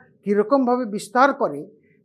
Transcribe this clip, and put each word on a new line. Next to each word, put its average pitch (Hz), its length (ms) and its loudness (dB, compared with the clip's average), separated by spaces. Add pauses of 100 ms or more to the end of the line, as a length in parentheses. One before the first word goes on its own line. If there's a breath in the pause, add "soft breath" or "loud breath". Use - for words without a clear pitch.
(240 loud breath)
কীরকমভাবে 240 640 0
বিস্তার 247 480 0
করে, 170 340 -6 (380 soft breath)